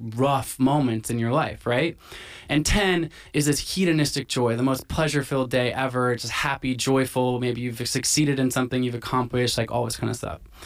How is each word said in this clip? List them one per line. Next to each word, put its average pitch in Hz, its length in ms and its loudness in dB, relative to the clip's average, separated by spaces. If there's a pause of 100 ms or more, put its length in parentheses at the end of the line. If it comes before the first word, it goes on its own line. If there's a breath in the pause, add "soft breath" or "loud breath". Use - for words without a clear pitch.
(160)
rough 131 420 0
moments 131 520 2
in 117 80 -2
your 117 140 0
life, 139 340 -2
right? 135 320 0 (500 loud breath)
And 151 160 2
ten 180 460 2 (240 loud breath)
is 147 100 2
this 147 300 0
hedonistic 156 540 2
joy, 117 280 2
the 120 60 0
most 131 260 0
pleasure-filled 139 640 0
day 123 220 2
ever. 123 400 0
It's 117 100 -4
just 110 100 -6
happy, 139 440 -2
joyful. 127 640 2
Maybe 120 200 -2
you've 120 260 -6
succeeded 143 520 2
in 131 120 2
something 127 360 0
you've 120 80 -4
accomplished, 123 640 0
like, 113 140 -2
all 117 120 0
this 113 120 -6
kind 117 140 -4
of 110 40 -4
stuff. - 260 -8 (260 loud breath)